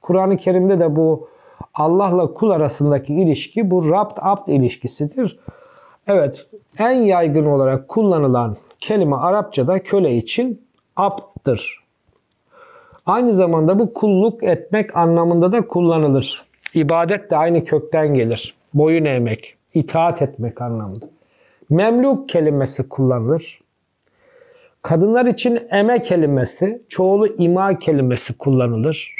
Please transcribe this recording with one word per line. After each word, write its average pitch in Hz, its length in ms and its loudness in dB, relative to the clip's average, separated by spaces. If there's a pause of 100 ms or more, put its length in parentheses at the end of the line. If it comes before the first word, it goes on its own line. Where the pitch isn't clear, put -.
Kur'an-ı 190 360 0
Kerim'de 185 440 2
de 156 160 0
bu 160 320 0 (460)
Allah'la 175 600 0
kul 214 160 0
arasındaki 147 640 0
ilişki 180 560 0
bu 175 200 0
Rab 202 260 0
abd 196 320 -4
ilişkisidir. 147 880 -2 (680)
Evet, 175 400 0 (320)
en 226 120 0
yaygın 175 560 2
olarak 135 420 0
kullanılan 139 680 0 (240)
kelime 170 360 0
Arapçada 185 680 0
köle 175 340 2
için 226 500 -4 (300)
abdtır. - 880 -4 (1200)
Aynı 233 280 0
zamanda 175 440 2
bu 220 160 0
kulluk 214 480 0
etmek 202 540 -2
anlamında 170 560 2
da 233 140 0
kullanılır. 160 760 0 (300)
İbadet 165 560 0
de 165 60 0
aynı 165 260 2
kökten 151 520 0
gelir. 117 400 -2 (200)
Boyun 160 300 4
eğmek, 120 520 -2 (180)
itaat 165 480 0
etmek 117 380 -6
anlamında. 113 460 -8 (640)
Memluk 240 580 2
kelimesi 143 600 0
kullanılır. 131 720 -2 (1200)
Kadınlar 214 440 2
için 240 440 -2
eme 214 320 2
kelimesi, 170 880 -2
çoğulu 196 380 2
ima 185 520 0
kelimesi 131 600 -2
kullanılır. 120 800 -2